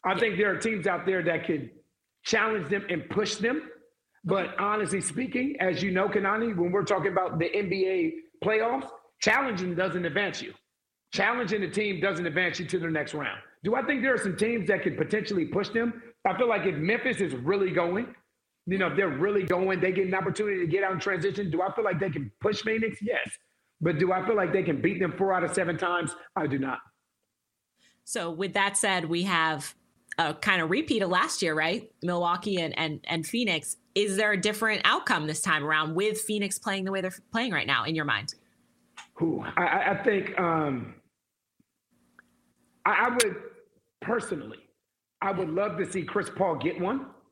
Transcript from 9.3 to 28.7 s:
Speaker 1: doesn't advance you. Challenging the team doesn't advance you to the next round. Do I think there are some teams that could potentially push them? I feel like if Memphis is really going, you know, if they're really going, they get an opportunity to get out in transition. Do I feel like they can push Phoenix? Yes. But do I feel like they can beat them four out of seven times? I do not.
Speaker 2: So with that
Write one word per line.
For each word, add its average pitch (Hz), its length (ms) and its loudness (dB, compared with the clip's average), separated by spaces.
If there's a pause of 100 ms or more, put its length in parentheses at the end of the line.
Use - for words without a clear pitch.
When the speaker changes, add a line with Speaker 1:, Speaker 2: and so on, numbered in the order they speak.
Speaker 1:
doesn't 175 300 0
advance 170 360 -2
you. - 140 -12 (580)
Challenging 214 500 0
the 170 80 -2
team 202 300 0
doesn't 175 260 0
advance 170 340 0
you 175 60 -6
to 185 120 -2
the 165 100 -2
next 156 260 -2
round. 135 260 -4 (240)
Do 208 100 2
I 262 80 0
think 269 200 0
there 262 120 4
are 214 40 0
some 185 180 -2
teams 220 320 0
that 190 140 2
could 151 140 0
potentially 190 500 0
push 196 240 -2
them? 226 320 -2 (220)
I 190 120 2
feel 247 120 2
like 202 180 2
if 170 100 0
Memphis 220 440 0
is 156 140 0
really 180 380 0
going, 175 420 0 (520)
you 185 120 0
know, 180 100 2
if 143 80 0
they're 190 120 2
really 185 340 2
going, 180 380 0
they 185 100 4
get 190 160 2
an 185 80 0
opportunity 196 460 0
to 175 80 0
get 196 160 2
out 190 80 0
in 175 80 -2
transition. 196 500 -2
Do 165 120 0
I 196 120 -2
feel 226 80 -2
like 180 160 0
they 190 120 0
can 139 200 -6 (100)
push 214 220 0
Phoenix? 220 400 -2
Yes. 208 260 -2 (520)
But 160 180 0
do 185 140 4
I 185 120 0
feel 220 120 2
like 180 160 2
they 190 100 2
can 151 180 0
beat 170 200 0
them 175 160 0
four 190 160 2
out 180 100 2
of 170 100 -2
seven 170 240 0
times? 175 380 -2 (220)
I 160 100 0
do 135 140 0
not. 131 180 -4 (1300)
Speaker 2:
So 170 260 -4
with 175 220 -4
that 196 240 2